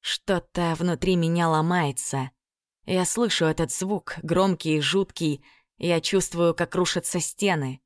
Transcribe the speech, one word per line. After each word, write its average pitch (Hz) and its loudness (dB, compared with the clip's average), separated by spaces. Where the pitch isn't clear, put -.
Что-то - -2
внутри 175 0
меня 170 2
ломается. 156 0
Я 185 0
слышу 214 0
этот 160 0
звук, 190 -4
громкий 170 2
и 151 2
жуткий. 151 -2
Я 170 2
чувствую, 170 2
как 170 -4
рушатся 180 -2
стены. 156 -2